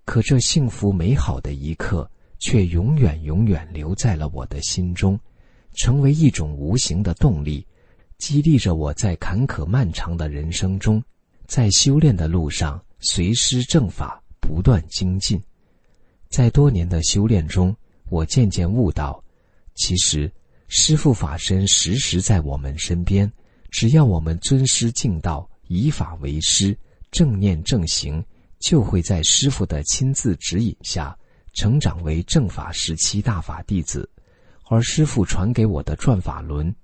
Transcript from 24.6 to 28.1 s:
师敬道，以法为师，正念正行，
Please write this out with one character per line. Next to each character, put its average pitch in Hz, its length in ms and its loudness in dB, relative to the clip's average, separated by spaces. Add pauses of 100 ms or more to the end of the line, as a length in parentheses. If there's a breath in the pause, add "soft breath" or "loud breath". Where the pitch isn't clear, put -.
师 120 280 0
敬 92 280 -2
道， 73 300 -6 (160)
以 101 240 0
法 - 300 -4
为 71 200 -4
师， 101 380 0 (320 soft breath)
正 139 260 2
念 95 280 0
正 104 200 0
行， 76 400 -6 (360 soft breath)